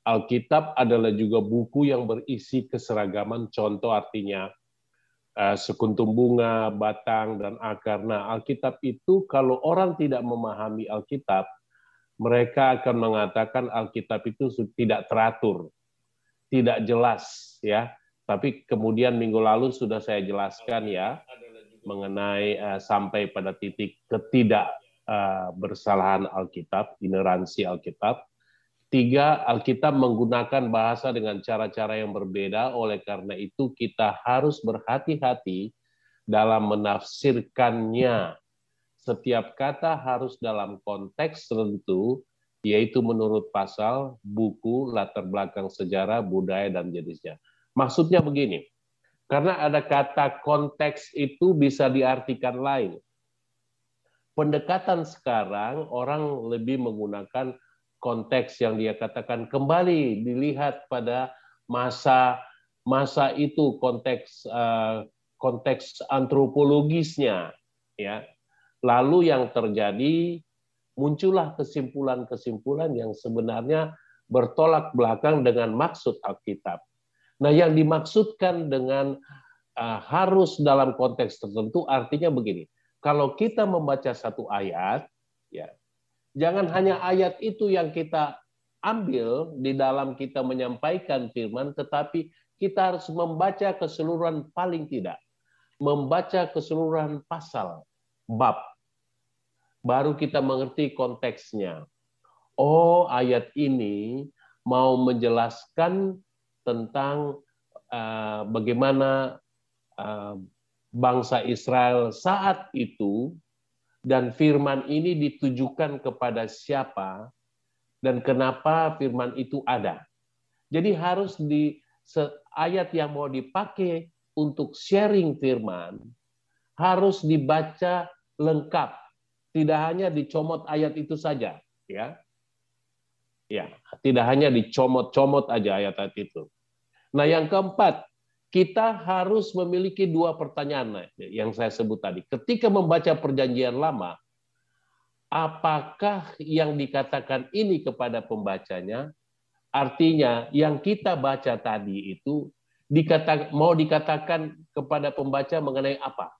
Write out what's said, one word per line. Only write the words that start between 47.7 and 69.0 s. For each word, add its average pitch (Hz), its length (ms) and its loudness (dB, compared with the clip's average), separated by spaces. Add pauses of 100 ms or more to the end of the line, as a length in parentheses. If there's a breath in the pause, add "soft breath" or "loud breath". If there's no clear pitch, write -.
Maksudnya 160 480 4
begini, 139 480 0 (640)
karena 156 240 2
ada 151 240 2
kata 139 640 0
konteks 147 720 -2
itu 151 400 2
bisa 139 320 4
diartikan 127 720 0
lain. 127 400 -2 (1400)
Pendekatan 156 720 0
sekarang 117 800 -4
orang 131 640 -4
lebih 123 320 -2
menggunakan 107 720 -6 (460 soft breath)
konteks 120 640 -2
yang 110 160 0
dia 110 160 -2
katakan 117 480 -6
kembali 139 800 0
dilihat 135 640 -2
pada 123 400 -4 (400 loud breath)
masa, 127 720 2 (400 loud breath)
masa 135 560 2
itu 147 400 2
konteks, 123 720 -4
eh, 113 560 0 (320)
konteks 127 720 -2
antropologisnya, 139 1400 2 (480)
ya. 104 240 -8 (560)
Lalu 139 480 6